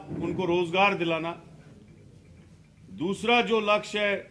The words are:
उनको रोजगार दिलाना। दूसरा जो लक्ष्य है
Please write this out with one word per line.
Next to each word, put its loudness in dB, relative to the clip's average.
उनको -2
रोजगार 2
दिलाना। -4
दूसरा 0
जो 2
लक्ष्य 0
है -2